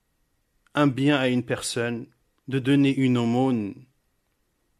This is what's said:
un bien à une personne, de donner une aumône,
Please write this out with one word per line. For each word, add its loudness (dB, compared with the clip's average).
un 2
bien 2
à 0
une 0
personne, -6
de -4
donner 2
une 2
aumône, 0